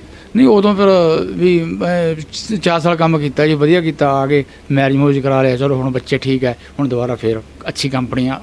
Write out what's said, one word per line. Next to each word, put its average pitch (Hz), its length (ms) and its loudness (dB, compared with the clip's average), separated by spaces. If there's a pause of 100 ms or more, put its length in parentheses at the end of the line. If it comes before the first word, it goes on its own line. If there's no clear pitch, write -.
(360)
ਨਹੀਂ, 254 100 6
ਉਦੋਂ 208 280 4
ਫਿਰ 196 120 2 (480)
ਵੀ 175 300 2
ਮੈਂ 175 500 -2 (180)
ਚ-, - 220 -8
ਚਾਰ 170 260 -2
ਸਾਲ 170 160 0
ਕੰਮ 160 220 2
ਕੀਤਾ 147 280 0
ਜੀ, 156 80 2
ਵਧੀਆ 151 260 4
ਕੀਤਾ, 151 300 0
ਆ 139 160 0
ਕੇ 143 180 2 (260)
ਮੈਰਿਜ 139 260 2
ਮੂਰਿਜ 139 220 2
ਕਰਾ 135 240 0
ਲਿਆ। 131 140 2
ਚਲੋ, 139 180 0
ਹੁਣ 131 160 -2
ਬੱਚੇ 127 280 -4
ਠੀਕ 131 260 -2
ਹੈ, 120 140 -2 (200)
ਹੁਣ 143 100 -2
ਦੁਬਾਰਾ 123 260 -2
ਫਿਰ 110 260 -4 (280)
ਅੱਛੀ - 200 -6
ਕੰਪਨੀਆਂ, 127 540 -4